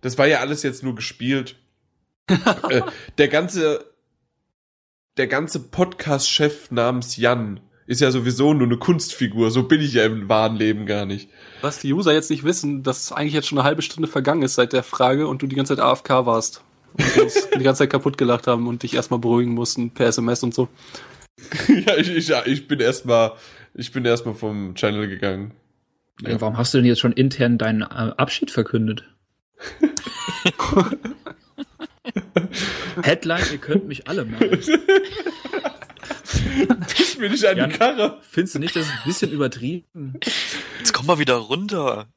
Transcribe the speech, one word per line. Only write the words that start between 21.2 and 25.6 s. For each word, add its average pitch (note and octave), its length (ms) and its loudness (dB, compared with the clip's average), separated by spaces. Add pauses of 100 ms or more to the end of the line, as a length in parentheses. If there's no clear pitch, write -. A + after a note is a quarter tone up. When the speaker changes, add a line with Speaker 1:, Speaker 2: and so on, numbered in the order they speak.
Speaker 1:
<laughs> - 120 -20 (180)
Ja, G3 300 6
ich, E3 120 2
ich, D#3+ 200 0
ja, B2 160 2
ich C#3 240 -2
bin C3+ 100 0
erstmal, A#2 540 4 (400)
ich - 180 -12
bin B2+ 140 -4
erstmal A#2 300 0
vom G2+ 400 -6
Channel G#2+ 340 -2
gegangen. G2 420 -4 (680)